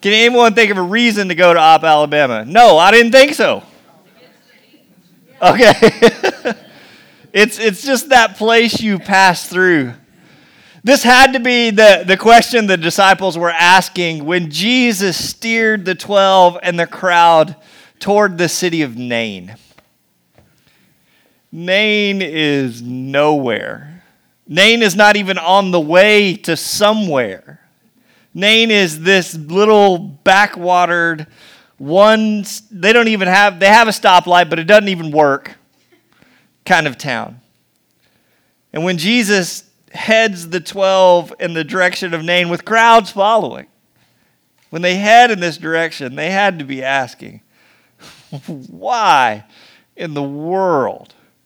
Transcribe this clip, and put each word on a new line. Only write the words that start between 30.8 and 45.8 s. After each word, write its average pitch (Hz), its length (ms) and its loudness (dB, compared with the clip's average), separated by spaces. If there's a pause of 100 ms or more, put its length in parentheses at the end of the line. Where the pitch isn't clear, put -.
one, 208 680 0 (260)
they 196 220 -2
don't 233 160 2
even 202 180 -2
have, 190 320 2
they 196 80 2
have 220 220 4
a - 20 -2
stoplight, 180 600 2
but 165 100 -4
it 165 80 -8
doesn't 208 200 4
even 165 220 -8
work 147 460 0 (1120)
kind 165 200 0
of 131 100 -8
town. 120 420 -8 (1300)
And 156 120 -8
when 180 120 -4
Jesus 196 720 -4 (240)
heads 214 560 -4
the 175 120 -8
twelve 190 800 0
in 175 140 -8
the 160 100 -6
direction 180 520 -4
of 160 100 -8
Nain 175 240 -2
with 170 160 -8
crowds 226 460 2
following, 196 560 -4 (1040)
when 165 100 -12
they 180 140 -2
head 226 360 4
in 208 100 -4
this 165 180 -6
direction, 160 580 -8